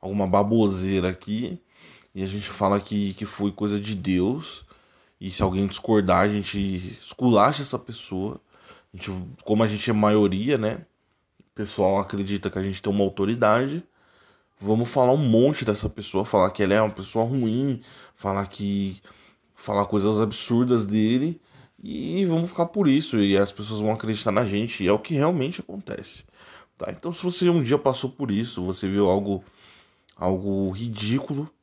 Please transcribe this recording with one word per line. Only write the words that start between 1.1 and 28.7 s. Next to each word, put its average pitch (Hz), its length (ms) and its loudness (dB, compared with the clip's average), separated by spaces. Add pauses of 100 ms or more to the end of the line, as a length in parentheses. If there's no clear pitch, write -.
e 95 80 -8
a 95 40 -4
gente 98 220 -8
fala 101 320 2
que, 101 340 -4
que 107 100 -10
foi 101 280 -4
coisa 104 280 -2
de 107 140 -8
Deus, 95 720 -2 (560)
e 95 100 -10
se 101 120 -4
alguém 95 240 0
discordar, 95 560 2
a 104 60 4
gente 98 720 -4
esculacha 123 640 2
essa 131 160 -6
pessoa." - 640 -8 (520)
A - 40 -20
gente, 92 140 -12 (340)
como 107 180 2
a 110 60 4
gente 104 200 -4
é 117 40 0
maioria, 107 680 2
né? 110 260 -4 (560)
O - 140 -20
pessoal 98 440 0
acredita 98 520 -4
que 95 80 -6
a 95 40 -2
gente 95 200 -6
tem 104 100 -2
uma 101 120 2
autoridade. 117 760 0 (760)
Vamos 110 300 0
falar 127 220 4
um 143 40 4
monte 131 480 4
dessa 107 240 -2
pessoa, 101 380 -4
falar 95 240 4
que 104 120 -2
ela 98 120 2
é 110 80 4
uma 110 80 0
pessoa 113 340 -4
ruim, 123 560 -2 (340)
falar 98 320 -4
que, 101 540 -4 (540)
falar 101 320 -2
coisas 104 340 2
absurdas 117 640 2
dele, 113 560 0 (420)
e 160 440 -4
vamos 170 240 0
ficar 170 160 -2
por 202 200 0
isso, 139 320 2
e 98 180 4
as 98 140 2
pessoas 107 300 -8
vão 107 120 0
acreditar 110 380 -2
na 107 140 2
gente, 104 400 -2
e 90 40 4
é 101 40 6
o 107 60 4
que - 160 -6
realmente 151 460 0
acontece, - 640 -14 (540)
tá? - 140 -8
Então, 170 200 -10
se 170 120 -10
você 180 240 2
um 170 140 4
dia 131 160 2
passou 131 320 0
por 127 200 -6
isso, 104 320 -2
você 95 260 -4